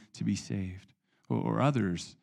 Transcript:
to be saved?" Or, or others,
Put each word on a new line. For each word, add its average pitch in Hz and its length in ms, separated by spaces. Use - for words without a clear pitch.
to - 100
be 104 120
saved?" 92 580
Or, 120 80
or 110 240
others, 107 600